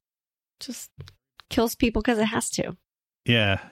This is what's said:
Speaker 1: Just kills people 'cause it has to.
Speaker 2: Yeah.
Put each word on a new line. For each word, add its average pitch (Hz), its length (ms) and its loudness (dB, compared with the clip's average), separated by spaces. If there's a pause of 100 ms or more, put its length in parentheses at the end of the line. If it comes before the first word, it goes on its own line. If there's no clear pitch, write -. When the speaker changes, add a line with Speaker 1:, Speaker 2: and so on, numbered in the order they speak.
(600)
Speaker 1:
Just - 300 -14 (600)
kills 226 240 2
people 220 280 0
'cause 233 160 2
it 220 80 2
has 226 240 -4
to. - 260 -6 (500)
Speaker 2:
Yeah. 107 320 4 (140)